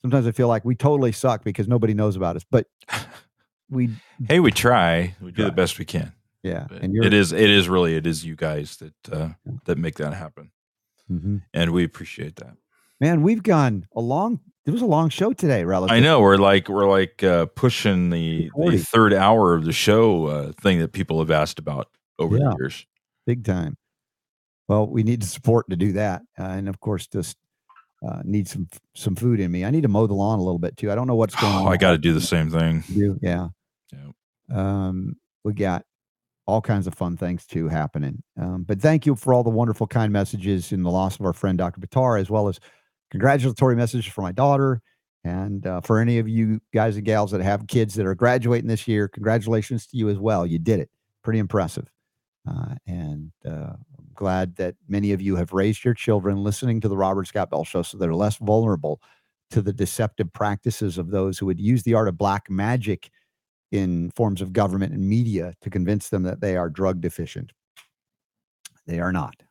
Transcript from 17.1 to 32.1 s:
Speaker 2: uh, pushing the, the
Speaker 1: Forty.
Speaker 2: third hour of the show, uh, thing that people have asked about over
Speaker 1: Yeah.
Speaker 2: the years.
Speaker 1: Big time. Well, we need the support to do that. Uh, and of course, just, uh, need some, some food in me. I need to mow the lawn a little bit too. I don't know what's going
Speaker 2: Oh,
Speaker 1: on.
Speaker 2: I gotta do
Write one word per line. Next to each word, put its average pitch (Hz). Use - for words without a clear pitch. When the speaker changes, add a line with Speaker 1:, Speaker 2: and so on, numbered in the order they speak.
Speaker 2:
uh, 87
pushing 92
the, 82
the 82
Speaker 1:
Forty. 160
Speaker 2:
third 110
hour 98
of 80
the 80
show, 104
uh, 73
thing 92
that 80
people 82
have 80
asked 76
about 73
over 82
Speaker 1:
Yeah. 139
Speaker 2:
the 90
years. -
Speaker 1:
Big 120
time. 87
Well, 104
we 87
need 117
the 95
support 117
to 92
do 95
that. 98
Uh, -
and 95
of 95
course, 101
just, -
uh, -
need 101
some, 92
some 95
food 117
in 90
me. 87
I 107
need 156
to 139
mow 107
the 101
lawn 101
a 95
little 90
bit 85
too. 101
I -
don't 123
know 127
what's 110
going 101
Speaker 2:
Oh, 95
Speaker 1:
on. 95
Speaker 2:
I 92
gotta 87
do 80